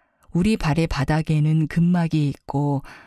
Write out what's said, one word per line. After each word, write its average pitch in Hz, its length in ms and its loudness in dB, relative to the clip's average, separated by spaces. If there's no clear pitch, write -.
우리 208 240 2
발의 160 300 0
바닥에는 156 800 0
근막이 170 600 0
있고 143 540 -4